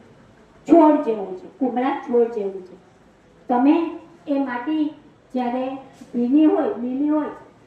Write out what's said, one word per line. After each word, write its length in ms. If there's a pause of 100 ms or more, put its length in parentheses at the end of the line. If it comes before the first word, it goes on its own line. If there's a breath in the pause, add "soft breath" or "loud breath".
(680)
છોડ 280 (100)
જેવું 300
છે, 120 (120)
કુમળા 420
છોડ 340
જેવું 280
છે. 120 (720)
તમે 260 (520)
એ 120
માટી 460 (480)
જ્યારે 320 (480)
ભીની 320
હોય, 320
લીલી 320
હોય, 240 (340)